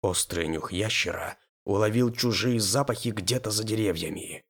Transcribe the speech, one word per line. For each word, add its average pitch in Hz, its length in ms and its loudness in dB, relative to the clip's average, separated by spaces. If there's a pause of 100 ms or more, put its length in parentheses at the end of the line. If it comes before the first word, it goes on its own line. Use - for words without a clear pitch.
Острый 87 460 0
нюх 80 260 -4
ящера - 640 -2 (260)
уловил 107 480 4
чужие 117 480 2
запахи 117 500 0
где-то 107 400 -2
за 107 140 0
деревьями. 85 880 -2